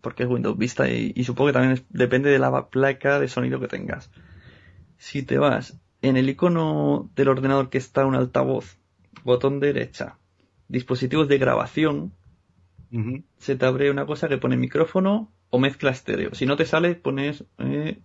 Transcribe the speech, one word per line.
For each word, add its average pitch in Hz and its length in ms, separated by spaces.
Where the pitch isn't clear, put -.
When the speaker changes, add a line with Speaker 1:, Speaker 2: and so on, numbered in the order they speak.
Speaker 1:
porque - 220
es 123 60
Windows 120 280
Vista 123 320
y, 113 280
y 123 80
supongo 127 240
que 143 60
también 131 180
es, 127 180
depende 127 400
de 139 80
la 131 300
placa 139 500
de 139 100
sonido 127 320
que - 80
tengas. - 420
Si - 280
te 135 140
vas 135 400
en 131 160
el 131 120
icono 156 880
del 139 120
ordenador 135 420
que - 80
está 135 280
un 135 80
altavoz, 131 640
botón 135 360
derecha, 135 560
dispositivos 131 600
de 139 100
grabación, 143 720
Speaker 2:
Ujú. 120 320
Speaker 1:
se 139 180
te 131 100
abre 139 240
una 143 160
cosa 151 220
que 139 100
pone 127 180
micrófono 185 720
o 123 80
mezcla 135 320
estéreo. 107 440
Si - 120
no 143 100
te 160 100
sale, 170 280
pones, 143 500
eh, 143 460